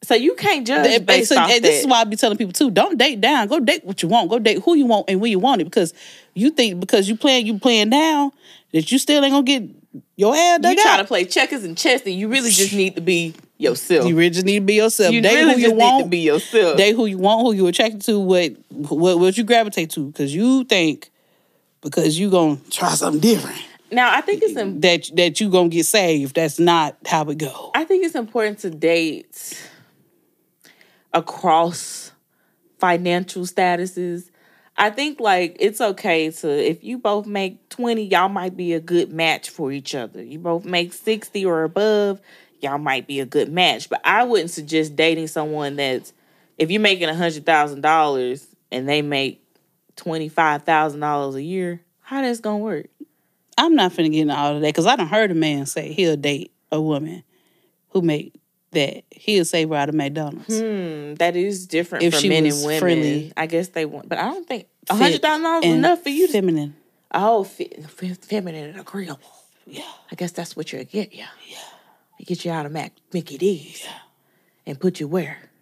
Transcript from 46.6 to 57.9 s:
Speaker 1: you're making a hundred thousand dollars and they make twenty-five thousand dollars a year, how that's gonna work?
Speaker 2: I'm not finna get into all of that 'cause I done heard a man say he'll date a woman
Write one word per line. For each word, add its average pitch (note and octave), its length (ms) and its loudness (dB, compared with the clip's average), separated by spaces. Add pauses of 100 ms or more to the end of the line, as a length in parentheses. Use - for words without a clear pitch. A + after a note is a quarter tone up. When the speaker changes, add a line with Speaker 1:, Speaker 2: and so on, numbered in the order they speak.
Speaker 1:
you're G#3+ 80 0
making F#3+ 280 2
a D#3 60 -2
hundred D#3+ 320 -4
thousand D3 360 2
dollars C#3+ 640 0 (260)
and B2+ 160 -6
they D3+ 140 0
make C#3 380 -4 (540)
twenty-five D#3 720 -2
thousand D#3 360 0
dollars C#3+ 360 -4
a C3+ 60 -8
year, F3 380 -8 (200)
how C4+ 220 -8
that's A#3+ 180 -4
gonna G#3+ 180 -4
work? G#3 280 -8 (720)
Speaker 2:
I'm D#4+ 200 2
not F#3 160 2
finna D#3+ 180 0
get D#3 120 0
into D3 140 -2
all C#3+ 200 -2
of D3 60 -4
that D3+ 120 0
'cause E3 120 2
I B3+ 100 4
done F#3 100 -2
heard G#3+ 240 0
a F3 40 -4
man D3+ 320 -2
say D#3 260 -8
he'll D#3+ 240 0
date C#3+ 340 -4 (220)
a D#3 80 -2
woman D#3 420 -4 (680)